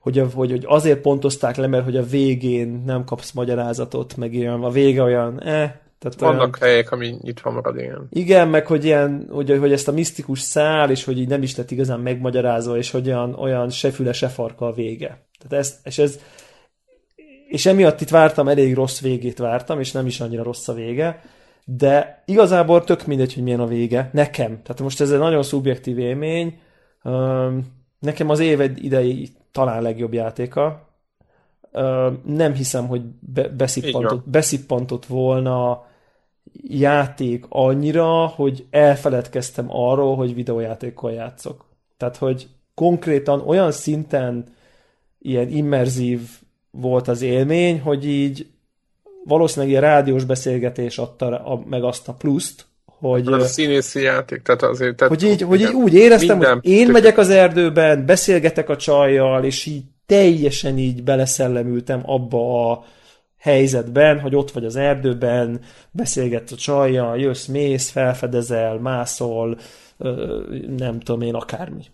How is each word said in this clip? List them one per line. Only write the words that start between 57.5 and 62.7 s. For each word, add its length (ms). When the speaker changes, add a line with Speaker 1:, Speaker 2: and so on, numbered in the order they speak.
Speaker 1:
beszélgetek 600
a 80
csajjal, 680
és 220
így 160
teljesen 720
így 240
beleszellemültem 1000
abba 680